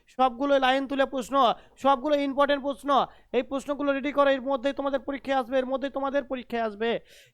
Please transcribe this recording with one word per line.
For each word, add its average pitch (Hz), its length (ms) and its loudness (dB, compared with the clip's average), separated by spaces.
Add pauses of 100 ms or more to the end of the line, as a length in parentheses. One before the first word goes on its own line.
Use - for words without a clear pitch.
সবগুলো 262 520 2
লাইন 269 280 2
তুলে 269 200 0
প্রশ্ন, 247 280 -4 (420)
সবগুলো 277 380 2
ইম্পর্টেন্ট 285 480 2
প্রশ্ন। 269 440 0 (260)
এই 247 100 2
প্রশ্নগুলো 277 500 -4
রেডি 269 200 -4
করো, 277 180 4
এর 269 120 0
মধ্যেই 269 300 -2
তোমাদের 277 280 -4
পরীক্ষায় 269 380 -4
আসবে, 254 200 -2
এর 254 80 0
মধ্যেই 262 240 -4
তোমাদের 269 340 -2
পরীক্ষায় 240 380 -6
আসবে। 220 280 -2 (440)